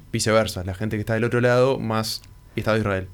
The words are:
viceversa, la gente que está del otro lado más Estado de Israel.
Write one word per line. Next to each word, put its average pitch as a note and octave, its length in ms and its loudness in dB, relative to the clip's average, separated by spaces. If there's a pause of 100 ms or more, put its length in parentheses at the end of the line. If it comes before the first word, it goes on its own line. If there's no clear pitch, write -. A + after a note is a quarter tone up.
(120)
viceversa, A2 520 2
la F#2+ 120 -6
gente A2 220 -4
que - 20 -2
está A2+ 160 -2
del A2 80 0
otro A#2+ 180 0
lado B2+ 380 4
más A2 420 -4 (320)
Estado G#2+ 220 0
de A2 60 2
Israel. F#2+ 320 -2